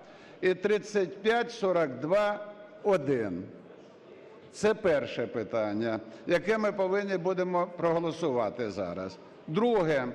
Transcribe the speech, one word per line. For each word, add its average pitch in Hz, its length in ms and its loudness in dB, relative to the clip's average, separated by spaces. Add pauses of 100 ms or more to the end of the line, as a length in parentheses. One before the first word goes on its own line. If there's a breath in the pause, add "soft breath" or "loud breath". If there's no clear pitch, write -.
(400 loud breath)
і 180 140 4
тридцять 202 680 0
п'ять 233 300 2
сорок 170 360 2
два 190 580 0 (360)
один. 127 640 2 (1080)
Це 214 220 2
перше 139 520 0
питання, 110 720 -2 (260 loud breath)
яке 175 320 2
ми 214 140 0
повинні 196 440 0
будемо 180 500 0 (100)
проголосувати 151 920 0
зараз. 92 480 -6 (280 loud breath)
Друге. 165 680 2